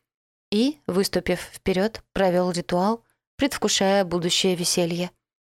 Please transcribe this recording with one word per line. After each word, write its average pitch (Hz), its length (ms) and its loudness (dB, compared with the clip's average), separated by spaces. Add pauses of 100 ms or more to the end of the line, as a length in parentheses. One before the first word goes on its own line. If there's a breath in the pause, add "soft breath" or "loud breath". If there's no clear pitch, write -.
(520)
И, 247 360 0
выступив 180 520 0
вперёд, - 640 -4 (100)
провёл 180 380 2
ритуал, 180 520 -2 (340)
предвкушая 202 680 2
будущее 175 520 0
веселье. 175 560 -2 (380)